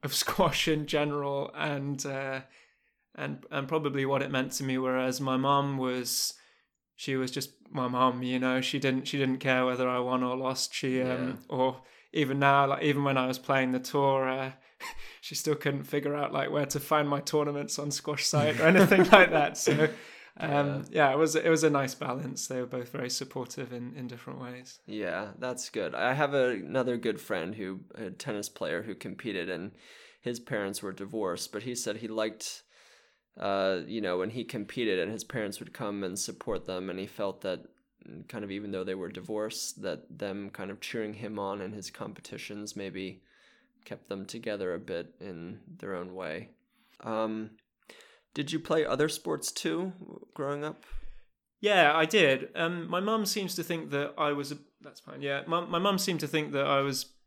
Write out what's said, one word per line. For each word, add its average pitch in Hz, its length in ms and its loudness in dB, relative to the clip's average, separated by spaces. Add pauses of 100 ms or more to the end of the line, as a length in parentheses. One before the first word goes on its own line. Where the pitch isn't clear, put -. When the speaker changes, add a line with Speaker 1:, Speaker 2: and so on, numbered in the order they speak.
Speaker 1:
of 143 100 -6
<laughs> - 80 2
squash - 460 2
in 151 180 2
general 143 680 0
and, 143 500 -2
uh, 135 360 -4 (760)
and, 143 340 -6
and 139 160 -4
probably 143 400 0
what 135 160 2
it 135 80 -4
meant 131 220 0
to - 100 -4
me. 131 160 0
Whereas 127 420 0
my 131 160 0
mum 139 420 2
was, 127 560 -2 (600)
she 135 220 -4
was 127 160 -2
just 135 180 -6 (220)
my 127 160 0
mum, 123 340 4
you 127 160 0
know, 127 220 2
she 127 180 -2
didn't, 131 300 2
she 147 100 -2
didn't 131 200 2
care 127 280 2
whether 127 220 2
I 127 100 0
won 127 240 2
or 127 140 0
lost. 131 360 -2
She, 127 300 0
um, 127 60 0 (200)
Speaker 2:
Yeah. 127 60 -4 (140)
Speaker 1:
or 127 340 0 (300)
even 139 260 2
now, 139 300 6
like, 139 160 0
even 143 180 4
when 139 160 4
I 127 80 2
was 127 140 -2
playing 131 320 2
the 127 80 2
tour, 135 480 4
uh, 131 240 -2 (280)
<laughs> - 400 -10
she - 140 -12
still 151 220 0
couldn't 139 260 -2
figure 143 320 -2
out, 147 180 -2
like, 143 200 0
where 147 140 2
to 143 120 -2
find 147 300 4
my 143 100 2
tournaments 143 640 0
on 147 100 -4
Squash 143 340 -4
Site 147 360 2
or 160 80 8
anything 190 360 10
<laughs> 180 60 6
like 185 200 12
that. 156 280 2
So, 151 300 4 (480)
um, 156 140 -4
Speaker 2:
Yeah. 143 400 0
Speaker 1:
yeah, 143 220 6
it 139 60 2
was, 156 180 4
it 160 120 4
was 160 160 6
a 156 60 8
nice 139 240 2
balance. 135 520 -6
They 127 140 -4
were 123 60 -4
both 123 240 -8
very 127 200 -6
supportive 127 640 -8
in, 120 240 -10
in 127 120 -8
different 127 320 -12
ways. 127 460 -14
Speaker 2:
Yeah, 101 420 -4 (100)
that's 127 320 -6
good. 87 240 -4
I 110 200 2
have 143 200 0
a, 127 160 4
another 120 460 0
good 113 240 -2
friend 92 360 -4
who, 95 240 -8 (160)
a 104 140 -8
tennis 104 380 -8
player 85 340 -4
who 101 120 -8
competed, 95 540 -6
and 90 240 -6 (480)
his 120 200 -4
parents 101 420 -4
were 95 100 -6
divorced, 98 600 -4
but 104 120 -6
he 123 100 -6
said 110 220 -4
he 113 120 -8
liked, 110 540 -4 (760)
uh, 95 480 2
you 110 140 -6
know, 90 180 0
when 92 120 0
he 117 140 -6
competed 107 560 -2
and 90 100 -2
his 110 140 -8
parents 104 340 -6
would - 140 -14
come 101 320 -6
and 92 140 -6
support - 480 -4
them, 92 240 -4
and 90 80 -6
he 95 80 -6
felt 98 360 -6
that, 92 180 -2 (480)
mm, 76 200 -16
kind 104 160 -8
of, 101 60 -8
even 101 220 -6
though 92 120 -2
they 95 100 -4
were 92 160 -6
divorced, 107 720 -6
that - 360 -8
them 101 320 -8
kind 101 200 -10
of 101 100 -12
cheering 107 340 -6
him 104 240 -8
on 101 220 -4
in 95 120 -8
his 101 180 -12
competitions 107 840 -12
maybe 95 460 -8 (600)
kept - 240 -14
them 98 160 -6
together 101 480 -4
a 87 60 -4
bit 87 420 -8
in 90 400 -12 (180)
their 95 160 -8
own 92 200 -8
way. 87 360 -8 (520)
Um, 110 480 -4 (840)
did 143 180 -4
you 160 80 -2
play 156 280 2
other 139 220 2
sports 156 440 -4
too, 170 400 -2 (400)
growing 143 320 -4
up? 151 200 -10 (760)
Speaker 1:
Yeah, 185 340 8
I 160 120 6
did. 160 480 6
Um, 170 340 -2
my 175 120 0
mum 214 260 0
seems 196 300 -2
to 175 80 -4
think 165 260 -4
that 143 260 -2
I 147 160 2
was 143 200 -2
a, 143 60 -10 (220)
that's - 200 -20
fine. 139 220 -14
Yeah, 139 240 -2
my, 165 200 2
my 170 120 0
mum 190 200 4
seemed 185 220 0
to 147 80 -4
think 151 240 -2
that 139 140 2
I 139 140 4
was 139 260 -2 (200)